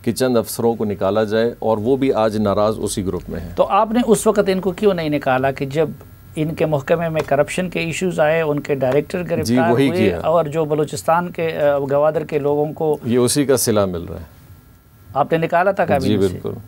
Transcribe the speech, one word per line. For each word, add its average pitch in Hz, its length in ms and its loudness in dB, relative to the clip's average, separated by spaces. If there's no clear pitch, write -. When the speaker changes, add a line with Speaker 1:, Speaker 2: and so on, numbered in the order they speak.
Speaker 1:
कि 113 80 0
चंद 127 240 0
अफसरों 117 380 0
को 113 100 -4
निकाला 104 400 0
जाए 113 380 0
और 110 160 2
वो 120 180 2
भी 135 140 0
आज 110 260 2
नाराज़ 104 380 2
उसी 101 280 -4
ग्रुप 90 260 -4
में 85 120 -8
हैं। 85 140 -12
Speaker 2:
तो 185 80 0
आपने 220 400 2
उस 214 240 2
वक़्त 196 220 2
इनको 185 240 0
क्यों 196 220 2
नहीं 160 160 -2
निकाला 135 420 0
कि 139 140 -6
जब 151 280 -2
इनके 160 280 -2
महकमे 160 420 0
में 156 140 -2
करप्शन 175 460 -2
के 170 120 -6
इश्यूज 170 400 -4
आए, 160 220 2
उनके 147 320 -2
डायरेक्टर 139 480 0
Speaker 1:
जी, 160 60 -8
Speaker 2:
गिरफ्तार 127 440 2
Speaker 1:
वही 135 160 4
Speaker 2:
हुए 117 100 0
Speaker 1:
किया। 95 200 2
Speaker 2:
और 160 300 2
जो 156 160 -2
बलूचिस्तान 156 640 0
के, 165 240 -4
अ, 147 260 2
गवादर 147 460 0
के 151 140 -4
लोगों 147 340 0
को 151 340 -2
Speaker 1:
ये 117 100 2
उसी 123 300 2
का 131 100 4
सिला 104 300 2
मिल 87 160 -4
रहा 87 160 -10
है। 82 80 -12
Speaker 2:
आपने - 220 0
निकाला 170 340 2
था 196 120 0
Speaker 1:
जी, 165 40 -4
Speaker 2:
काबीना 139 340 2
से? - 60 2
Speaker 1:
बिल्कुल। - 280 -6